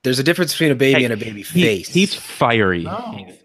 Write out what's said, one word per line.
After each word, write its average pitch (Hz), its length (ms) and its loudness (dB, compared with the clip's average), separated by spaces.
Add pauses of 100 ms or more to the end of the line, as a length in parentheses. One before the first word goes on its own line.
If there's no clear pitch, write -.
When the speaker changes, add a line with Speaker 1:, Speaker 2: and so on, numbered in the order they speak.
Speaker 1:
There's 131 160 0
a 135 40 -2
difference 170 300 0
between 160 180 2
a 135 40 2
baby 135 240 4
Speaker 2:
Hey, 131 60 2
Speaker 1:
and 117 80 -2
a 110 40 -4
baby 107 240 -10
Speaker 2:
he, 165 220 0
Speaker 1:
face. 104 240 0
Speaker 2:
he's 196 260 2
fiery. 104 720 0
Speaker 3:
No. 226 340 -8
Speaker 2:
He's, - 280 -18